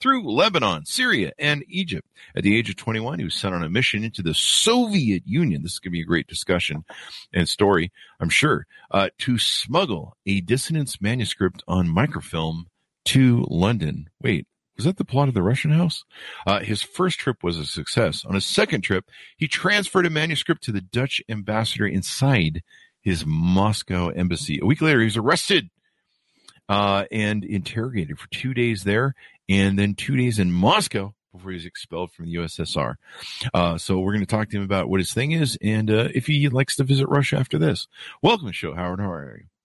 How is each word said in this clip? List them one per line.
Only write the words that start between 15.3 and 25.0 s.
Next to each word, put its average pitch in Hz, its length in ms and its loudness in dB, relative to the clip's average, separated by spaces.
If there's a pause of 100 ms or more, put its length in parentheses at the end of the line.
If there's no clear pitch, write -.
The 92 80 2
Russian 131 300 2
House? 170 320 2 (420)
Uh, 98 140 2
his 104 220 -4
first - 360 -2
trip - 240 -4
was 87 160 -2
a 73 80 -6
success. 78 580 -4
On 92 100 -4
his 95 120 -2
second 180 360 0
trip, 95 280 -2 (260)
he 156 120 -2
transferred 190 580 2
a 160 40 -2
manuscript 156 540 -2
to 113 80 -4
the 98 80 -2
Dutch 120 480 -2
ambassador 107 580 -2
inside 92 760 0 (380)
his 82 260 -2
Moscow 90 840 2
embassy. 85 520 -2
A - 20 2
week 135 160 2
later, 151 200 4